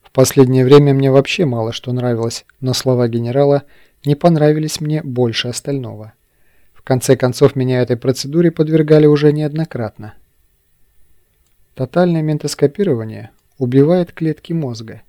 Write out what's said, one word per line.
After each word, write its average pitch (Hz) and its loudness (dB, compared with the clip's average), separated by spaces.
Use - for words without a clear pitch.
В - -20
последнее 131 4
время 143 6
мне 135 2
вообще 139 2
мало 117 -4
что - -10
нравилось, 120 -4
но 127 -4
слова 123 0
генерала 135 0
не 147 2
понравились 151 0
мне 151 -4
больше 123 -4
остального. 113 -10
В - -20
конце 127 0
концов, 131 0
меня 127 0
этой 120 -2
процедуре 139 -2
подвергали 156 2
уже 147 4
неоднократно. 143 -8
Тотальное 170 -2
ментоскопирование 139 -4
убивает 143 2
клетки 156 -6
мозга. 113 -8